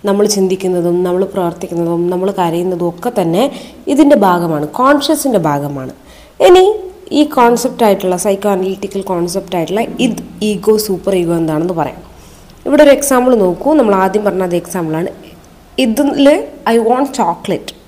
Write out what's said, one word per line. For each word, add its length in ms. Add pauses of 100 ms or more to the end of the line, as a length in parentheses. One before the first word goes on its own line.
നമ്മൾ 220
ചിന്തിക്കുന്നതും 760
നമ്മൾ 220
പ്രവർത്തിക്കുന്നതും 840
നമ്മൾ 200
കരയുന്നതും 580
ഒക്കെ 320
തന്നെ 320 (340)
ഇതിൻ്റെ 300
ഭാഗമാണ്, 500
കോൺഷ്യസിൻ്റെ 720
ഭാഗമാണ്. 520 (520)
ഇനി 380 (320)
ഈ 120
കോൺസെപ്റ്റായിട്ടുള്ള, 920
സൈക്കോ 340
അനലിറ്റിക്കൽ 500
കോൺസെപ്റ്റായിട്ടുള്ള 800
ഇത് 420 (200)
ego, 340
super 380
ego 200
എന്താണെന്ന് 400
പറയാം. 380 (540)
ഇവിടെ 160
ഒരു 80
example 440
നോക്കൂ. 400
നമ്മൾ 200
ആദ്യം 300
പറഞ്ഞ 180
അതേ 140
എക്സാമ്പിളാണ്. 520 (720)
ഇതിൽ 640 (300)
"I 40
want 260
chocolate" 680 (140)